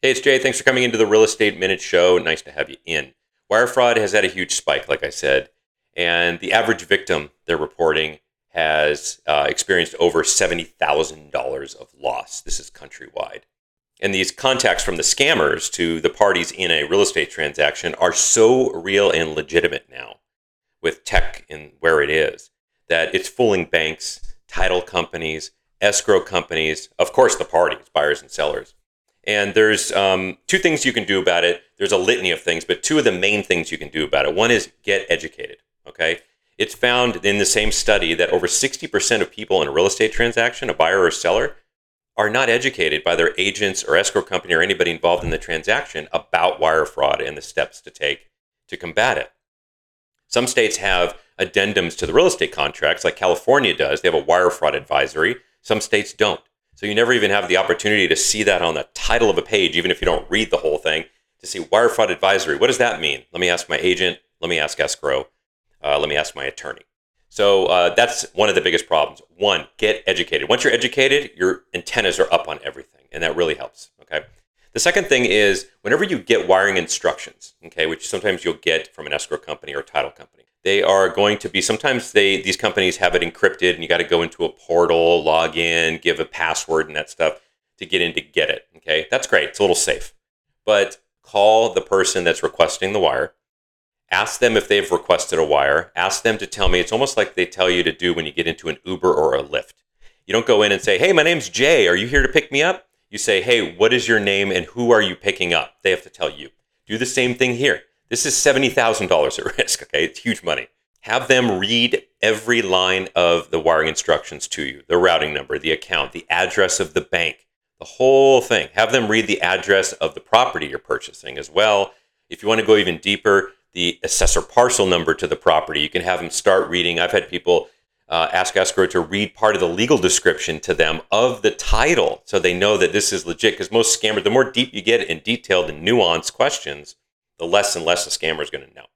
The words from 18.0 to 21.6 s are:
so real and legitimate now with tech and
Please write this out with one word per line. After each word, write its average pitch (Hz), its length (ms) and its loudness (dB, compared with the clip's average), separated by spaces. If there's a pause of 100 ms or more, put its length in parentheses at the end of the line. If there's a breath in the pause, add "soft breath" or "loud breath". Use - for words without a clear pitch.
so 123 600 4
real 95 400 2
and 80 240 -2
legitimate 78 520 0
now 62 280 -18 (680)
with 80 220 -4
tech - 460 -2
and 76 300 -18